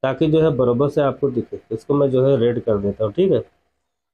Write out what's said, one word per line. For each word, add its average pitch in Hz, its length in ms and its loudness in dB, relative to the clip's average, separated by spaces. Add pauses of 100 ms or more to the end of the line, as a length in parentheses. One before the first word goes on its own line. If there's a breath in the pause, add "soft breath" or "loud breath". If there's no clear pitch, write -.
ताकि 135 260 -2
जो 160 120 2
है 160 160 2
बराबर 123 320 0
से 147 140 -2
आपको 135 280 -2
दिखे, 117 300 -6 (120)
इसको 127 220 -4
मैं 143 160 2
जो 131 160 2
है 139 120 4
red 117 220 0
कर 107 180 0
देता 101 260 -2
हूँ, 104 80 -4
ठीक 185 200 0
है। - 100 0 (720)